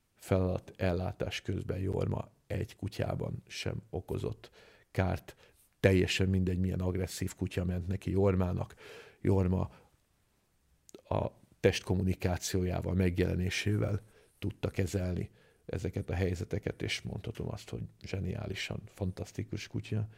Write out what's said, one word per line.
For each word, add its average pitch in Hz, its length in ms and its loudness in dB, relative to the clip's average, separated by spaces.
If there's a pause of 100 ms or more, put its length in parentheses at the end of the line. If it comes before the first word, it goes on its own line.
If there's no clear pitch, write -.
(140)
feladat 92 600 0
ellátás 92 640 0
közben 95 380 -4
Jorma 95 520 -2 (160)
egy 90 300 -4
kutyában - 720 -4
sem - 440 -6
okozott - 600 -4 (400)
kárt. - 460 0 (440)
Teljesen 92 480 6
mindegy, 92 300 2
milyen 90 220 0
agresszív 92 540 -2
kutya 90 300 -2
ment 90 220 -2
neki 95 240 -2
Jormának. 92 640 2 (460)
Jorma 92 500 4 (1400)
a - 320 -2 (200)
testkommunikációjával, 92 1300 2
megjelenésével 92 1080 2 (360)
tudta - 320 -4
kezelni 90 600 -2 (340)
ezeket - 460 -4
a - 40 0
helyzeteket, 90 680 -2
és - 180 -4
mondhatom - 480 -6
azt, - 200 -10
hogy 117 140 -8 (220)
zseniálisan, - 800 -6
fantasztikus 101 840 -6
kutya. 107 520 -2